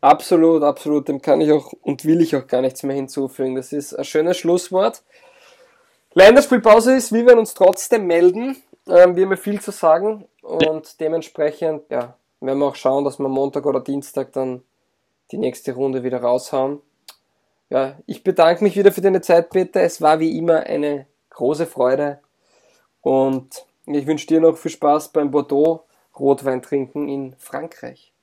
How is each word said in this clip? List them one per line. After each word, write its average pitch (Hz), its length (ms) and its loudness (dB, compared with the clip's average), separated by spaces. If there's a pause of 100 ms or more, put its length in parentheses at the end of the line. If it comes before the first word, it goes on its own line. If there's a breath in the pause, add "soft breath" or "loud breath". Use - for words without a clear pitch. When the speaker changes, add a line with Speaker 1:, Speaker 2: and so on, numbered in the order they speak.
Speaker 1:
Absolut, 160 600 4
absolut. 147 460 -2
Dem 139 120 -6
kann 151 200 2
ich 151 120 2
auch 151 200 -2 (100)
und 139 220 -8
will 160 160 2
ich 160 160 0
auch 131 100 -6
gar 127 160 -2
nichts 131 220 -6
mehr 139 120 -4
hinzufügen. 131 600 -6
Das 127 160 -12
ist 147 220 -10
ein - 100 -8
schönes 170 340 -2
Schlusswort. 185 640 -2 (1120 soft breath)
Länderspielpause 233 800 6
ist, 254 160 -4
wir 233 140 2
werden 240 140 8
uns 220 140 -4
trotzdem 196 520 2
melden. 180 500 2 (320)
Ähm, 180 280 6
wir 185 80 2
haben 190 60 -4
ja 190 60 -2
viel 202 240 -6
zu - 100 -12
sagen 196 540 0 (180)
und 165 200 -4
Speaker 2:
Ja. 156 200 -2 (180)
Speaker 1:
dementsprechend, 156 920 -6
ja, 123 260 -10 (240)
werden 135 200 -6
wir 147 60 0
auch 135 100 -6
schauen, 139 280 -2
dass 143 140 -8
wir 139 100 -6
Montag 139 380 -4
oder 147 140 -2
Dienstag 139 520 -10
dann 127 300 -8 (680)
die 175 80 -14
nächste 131 360 -8
Runde 131 300 -6
wieder 123 180 -6
raushauen. 131 560 -4 (920)
Ja, 135 360 -4
ich - 160 -12
bedanke 175 420 2
mich 190 120 0
wieder 196 160 4
für 190 100 -10
deine 190 180 2
Zeit, 170 300 2
Peter. 185 320 -2
Es 170 180 -4
war 156 200 2
wie 160 180 -2
immer 165 220 0
eine 147 460 -6 (240)
große 151 360 -4
Freude 139 540 -2 (840)
und 131 640 -4 (200)
ich 143 200 -6
wünsche 151 220 -6
dir 160 120 2
noch 160 160 4
viel 160 140 -10
Spaß 151 420 -2
beim 147 200 -2
Bordeaux 147 500 -2 (360)
Rotwein 139 440 -2
trinken 143 460 -8
in 139 280 -12
Frankreich. - 760 -16 (100)